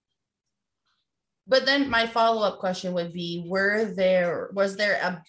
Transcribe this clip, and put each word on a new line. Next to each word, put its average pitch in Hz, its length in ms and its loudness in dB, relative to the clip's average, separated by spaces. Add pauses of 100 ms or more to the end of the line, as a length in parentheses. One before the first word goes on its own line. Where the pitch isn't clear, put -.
(1500)
But 262 160 4
then 277 240 2
my 226 160 2
follow-up 226 540 2
question 185 340 -4
would 170 200 -4
be, 170 340 -6
were 196 380 0
there, 180 680 0
was 196 240 0
there 202 260 0
a 180 280 -4